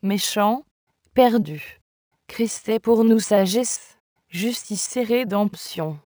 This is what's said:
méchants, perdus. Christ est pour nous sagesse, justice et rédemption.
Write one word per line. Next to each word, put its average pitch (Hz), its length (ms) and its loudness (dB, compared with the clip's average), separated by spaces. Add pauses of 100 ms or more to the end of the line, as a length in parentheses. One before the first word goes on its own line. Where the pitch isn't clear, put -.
méchants, 208 600 -2 (500)
perdus. 220 680 2 (460)
Christ - 420 -6
est 220 100 0
pour 226 240 4
nous 226 160 6
sagesse, 202 800 0 (320)
justice 214 680 -6
et 247 60 0
rédemption. 202 1040 -2